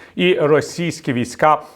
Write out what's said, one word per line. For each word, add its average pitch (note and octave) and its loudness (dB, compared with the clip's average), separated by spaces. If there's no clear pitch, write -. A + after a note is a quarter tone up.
і F3+ 2
російські D3+ -2
війська D3+ 0